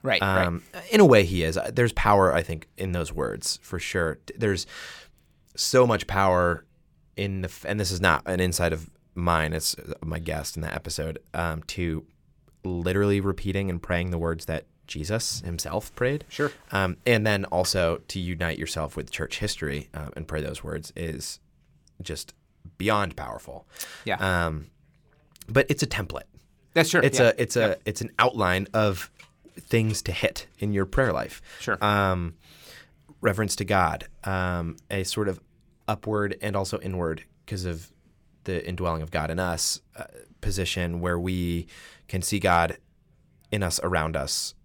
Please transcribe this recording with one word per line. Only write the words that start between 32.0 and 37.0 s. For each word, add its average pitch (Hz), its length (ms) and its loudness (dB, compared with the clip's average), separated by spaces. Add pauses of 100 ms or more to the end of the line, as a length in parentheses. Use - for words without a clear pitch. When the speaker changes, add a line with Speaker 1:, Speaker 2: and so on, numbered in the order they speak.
Speaker 2:
reverence 104 360 0
to 107 80 -4
God, 90 420 2 (180)
um, 90 520 -2 (140)
a 95 140 -4
sort 104 240 -2
of 92 120 -4 (480)
upward 104 540 -2
and 101 120 -4
also 98 260 -2
inward, 87 420 -4 (240)